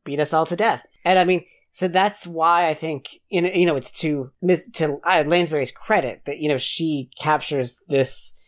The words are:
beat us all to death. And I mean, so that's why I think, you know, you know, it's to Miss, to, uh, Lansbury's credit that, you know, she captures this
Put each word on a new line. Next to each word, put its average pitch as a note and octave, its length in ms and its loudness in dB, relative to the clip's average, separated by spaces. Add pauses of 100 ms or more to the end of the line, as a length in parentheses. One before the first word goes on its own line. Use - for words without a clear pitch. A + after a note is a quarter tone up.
beat C#3 160 -4
us D3+ 140 0
all D#3+ 140 4
to F3 100 -4
death. G#3+ 280 0 (200)
And F#3 140 4
I F3+ 40 6
mean, F3 220 2 (260)
so - 160 -2
that's F#3 400 0
why E3+ 400 2
I D#3 60 0
think, D#3 560 -8
you F3+ 120 0
know, F3+ 80 0
you F3+ 160 2
know, E3 120 2
it's - 140 -6 (100)
to D3 300 -4 (100)
Miss, F3+ 300 2
to, D3 340 -2
uh, E3+ 200 4
Lansbury's D#3 460 0
credit D3+ 540 -2
that, D3 140 -8
you D3+ 100 0
know, C#3 80 2
she D3 600 -4
captures D3 680 -2
this - 460 -2 (140)